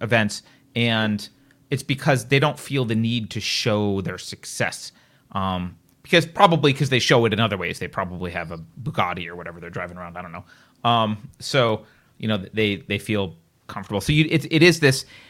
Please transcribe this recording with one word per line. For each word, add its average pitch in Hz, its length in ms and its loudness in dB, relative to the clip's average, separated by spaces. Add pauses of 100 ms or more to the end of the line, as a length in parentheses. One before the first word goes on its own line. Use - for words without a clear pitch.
events. 110 420 2 (320)
And 110 520 0 (440)
it's 139 140 -2
because 135 420 0
they 135 140 2
don't 147 180 0
feel 135 260 -4
the 110 120 0
need 113 340 0
to 107 100 -8
show 104 600 0
their 92 180 -6
success. - 720 -8 (420)
Um, 92 440 -4 (260)
because, 165 240 2
probably 160 460 4
'cause 135 160 -2
they 131 100 2
show 120 260 4
it 107 80 2
in 104 60 6
other 104 180 2
ways. 87 220 -6
They 92 100 -8
probably 90 440 -6
have 85 180 -6
a 82 80 -10 (240)
Bugatti 90 460 -4
or 87 80 -12
whatever 85 240 -14
they're 85 100 -14
driving 87 260 -10
around. 87 220 -14
I 90 40 -10
don't 87 100 -14
know. 90 120 -14 (400)
Um, 110 440 2 (100)
so, 117 480 0 (320)
you - 80 -8
know, 110 100 0 (160)
they, 104 240 0
they 98 220 -4
feel 98 380 -4 (320)
comfortable. 101 320 -6
So 151 120 0
you, 151 160 4
it, 147 240 0
it 156 120 6
is 165 160 6
this, 135 260 4 (240)